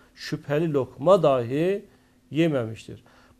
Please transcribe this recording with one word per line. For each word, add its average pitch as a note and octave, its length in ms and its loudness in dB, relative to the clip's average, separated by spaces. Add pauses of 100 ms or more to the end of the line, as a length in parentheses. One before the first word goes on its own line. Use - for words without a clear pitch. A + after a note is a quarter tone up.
(140)
şüpheli D3+ 580 -4
lokma D3 500 2
dahi D3 600 0 (460)
yememiştir. B2+ 760 -2 (360)